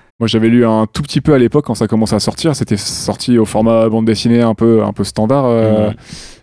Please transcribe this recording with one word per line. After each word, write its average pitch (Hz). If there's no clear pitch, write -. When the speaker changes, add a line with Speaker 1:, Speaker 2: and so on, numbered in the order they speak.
Speaker 1:
Moi, 113
j'avais 110
lu 120
un 110
tout -
petit 139
peu 151
à 135
l'époque 127
quand 117
ça 107
commençait 110
à 104
sortir. 143
C'était 107
sorti -
au 110
format 113
bande 113
dessinée 117
un 113
peu, 113
un 104
peu 104
standard, 117
euh, 107
Speaker 2:
Mhm. 107